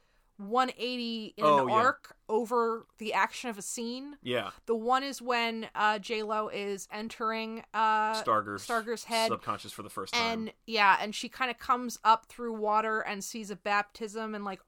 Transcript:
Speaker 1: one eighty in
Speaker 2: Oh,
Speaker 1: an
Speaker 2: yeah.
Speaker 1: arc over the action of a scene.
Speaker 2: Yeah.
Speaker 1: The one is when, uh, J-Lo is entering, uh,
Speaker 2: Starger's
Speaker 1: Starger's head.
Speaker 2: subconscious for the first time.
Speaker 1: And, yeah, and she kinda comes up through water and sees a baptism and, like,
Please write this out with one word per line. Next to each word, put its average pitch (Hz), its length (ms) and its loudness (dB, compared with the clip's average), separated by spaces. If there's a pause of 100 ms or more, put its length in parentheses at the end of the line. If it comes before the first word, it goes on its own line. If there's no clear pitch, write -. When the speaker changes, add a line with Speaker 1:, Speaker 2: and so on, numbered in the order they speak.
(380)
Speaker 1:
one 240 400 0
eighty 233 580 -6
in - 80 -2
Speaker 2:
Oh, 147 200 8
Speaker 1:
an 127 40 2
Speaker 2:
yeah. 202 80 2
Speaker 1:
arc 247 400 2 (140)
over 226 580 0 (100)
the 208 160 -6
action 214 360 0
of 202 80 -8
a 202 40 -12
scene. 262 600 -8
Speaker 2:
Yeah. 113 300 -2 (160)
Speaker 1:
The 226 80 2
one 247 280 2
is 277 180 -6
when, 233 540 -2
uh, 214 240 2
J-Lo 214 480 -2
is 202 460 -6
entering, 220 800 -6
uh, 220 400 2
Speaker 2:
Starger's 107 500 0
Speaker 1:
Starger's 226 400 -4
head. 226 280 0
Speaker 2:
subconscious 208 420 -4
for - 100 -10
the - 60 -12
first - 240 -6
time. 233 180 2 (160)
Speaker 1:
And, - 60 -12 (120)
yeah, 208 360 6
and 208 120 -4
she - 140 -6
kinda 247 280 -2
comes 247 500 -2
up 220 220 6
through 233 260 -8
water 214 480 2
and 196 200 -6
sees 208 300 -10
a 185 60 -8
baptism 214 760 -2
and, 208 120 -8
like, 190 220 -8